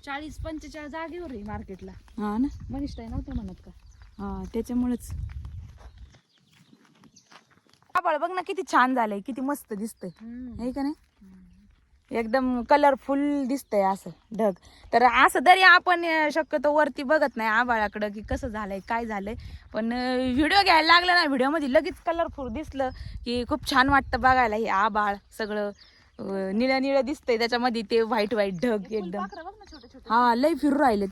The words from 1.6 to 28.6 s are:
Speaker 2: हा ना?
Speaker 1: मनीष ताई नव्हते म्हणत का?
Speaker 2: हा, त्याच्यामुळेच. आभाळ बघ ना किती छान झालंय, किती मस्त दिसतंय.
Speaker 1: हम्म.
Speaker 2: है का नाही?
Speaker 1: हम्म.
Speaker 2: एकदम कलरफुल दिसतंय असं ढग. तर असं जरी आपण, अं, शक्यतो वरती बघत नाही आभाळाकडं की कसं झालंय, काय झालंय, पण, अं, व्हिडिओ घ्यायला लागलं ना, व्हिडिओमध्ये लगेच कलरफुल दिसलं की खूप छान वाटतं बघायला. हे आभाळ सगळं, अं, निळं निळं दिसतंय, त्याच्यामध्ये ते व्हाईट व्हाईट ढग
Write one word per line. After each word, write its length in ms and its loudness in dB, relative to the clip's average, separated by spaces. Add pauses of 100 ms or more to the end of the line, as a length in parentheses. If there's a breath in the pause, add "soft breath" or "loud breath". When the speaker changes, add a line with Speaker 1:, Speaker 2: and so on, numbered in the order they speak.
Speaker 2:
हा 460 -8
ना? 320 -4
Speaker 1:
मनीष 280 -8
ताई 100 -14
नव्हते 280 -8
म्हणत 200 -8 (100)
का? 60 -20 (480)
Speaker 2:
हा, 240 -8 (100)
त्याच्यामुळेच. 580 -4 (2750)
आभाळ 220 2
बघ 140 -4
ना 160 -4
किती 140 -6 (100)
छान 240 4
झालंय, 240 0
किती 220 -8
मस्त 320 -6
दिसतंय. 360 -10 (120)
Speaker 1:
हम्म. 400 -14
Speaker 2:
है 100 -6
का 100 -6
नाही? 120 -2 (280)
Speaker 1:
हम्म. 220 -20 (680)
Speaker 2:
एकदम 520 0
कलरफुल 840 2
दिसतंय 340 -2
असं 280 -2 (280)
ढग. 140 2 (420 soft breath)
तर 100 4
असं 360 4
जरी 220 6
आपण, 440 6
अं, 240 0
शक्यतो 440 -2
वरती 300 0
बघत 340 0
नाही 120 -2
आभाळाकडं 640 0
की 100 -12
कसं 260 -6
झालंय, 320 -8
काय 260 -6
झालंय, 300 -8 (380 loud breath)
पण, 200 -4
अं, 400 -2
व्हिडिओ 300 4
घ्यायला 300 6
लागलं 220 6
ना, 100 4
व्हिडिओमध्ये 480 0
लगेच 200 2 (120)
कलरफुल 440 -4
दिसलं 400 -6 (360 loud breath)
की 240 -4
खूप 220 -4
छान 180 6
वाटतं 320 2
बघायला. 340 4
हे 120 0
आभाळ 480 0 (220)
सगळं, 320 -4 (500 soft breath)
अं, 380 -4
निळं 240 2
निळं 200 2
दिसतंय, 360 -2
त्याच्यामध्ये 440 0
ते 200 0
व्हाईट 320 0
व्हाईट 200 0
ढग 360 -2